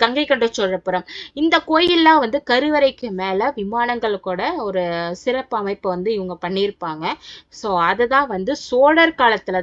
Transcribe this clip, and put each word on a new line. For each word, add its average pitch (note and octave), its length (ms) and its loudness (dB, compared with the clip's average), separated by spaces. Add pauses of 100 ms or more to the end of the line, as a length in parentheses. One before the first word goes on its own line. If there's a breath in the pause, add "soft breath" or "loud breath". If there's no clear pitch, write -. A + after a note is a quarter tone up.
கங்கை B3+ 260 0
கொண்ட A#3 180 2 (120)
சோழபுரம், F#3 480 -2 (340 loud breath)
இந்த E4 160 2 (140)
கோயில்லாம் D#4+ 540 4
வந்து A#3+ 160 -2 (100)
கருவறைக்கு C4+ 580 2 (140)
மேல F#3+ 260 0 (120)
விமானங்கள் A3+ 540 -2 (140)
கூட F3+ 140 -4 (240)
ஒரு F#3+ 180 -2 (380)
சிறப்பு B3+ 380 -4
அமைப்பு G3+ 340 -4
வந்து F#3 220 -2
இவங்க F3+ 280 -6
பண்ணியிருப்பாங்க. F3 600 -4 (560 loud breath)
So G#3+ 100 -6 (200)
அதுதான் A#3+ 440 2
வந்து F#3+ 200 -2 (140)
சோழர் D#4+ 540 4
காலத்துல G3 400 0